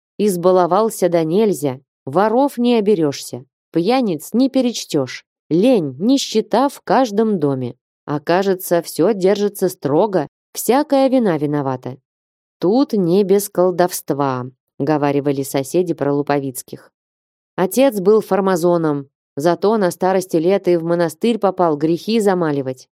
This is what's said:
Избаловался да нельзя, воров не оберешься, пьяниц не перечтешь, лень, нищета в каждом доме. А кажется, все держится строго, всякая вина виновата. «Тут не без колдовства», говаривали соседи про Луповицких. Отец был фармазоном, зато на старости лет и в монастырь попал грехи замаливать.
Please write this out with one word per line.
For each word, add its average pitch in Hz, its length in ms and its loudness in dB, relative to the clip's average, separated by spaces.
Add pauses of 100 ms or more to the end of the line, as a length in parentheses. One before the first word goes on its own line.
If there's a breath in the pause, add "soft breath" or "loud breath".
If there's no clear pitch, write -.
(200)
Избаловался 185 880 2
да 170 140 0
нельзя, 156 560 -2 (260)
воров 220 540 0
не 240 160 2
оберешься, 165 720 -2 (260)
пьяниц 190 640 -2
не 254 160 2
перечтешь, 226 760 -4 (240)
лень, 175 480 2
нищета 226 720 0
в - 120 -12
каждом 214 580 0
доме. 131 360 -4 (320)
А 147 140 -4
кажется, 180 600 0
все 170 320 0
держится 196 540 0
строго, 165 600 -2 (260)
всякая 269 560 2
вина 226 280 2
виновата. 135 600 -4 (600)
«Тут 247 360 2
не 190 300 2
без 202 260 0
колдовства», 156 960 0 (340)
говаривали 143 640 0
соседи 165 500 -2
про 143 200 -2
Луповицких. 143 800 -6 (640)
Отец 226 420 0
был 202 220 4
фармазоном, 175 880 0 (260)
зато 170 420 0
на 185 140 0
старости 185 460 -2
лет 185 320 0
и 175 80 4
в 165 80 -4
монастырь 170 520 -2
попал 185 380 0
грехи 170 460 -2
замаливать. 151 720 -2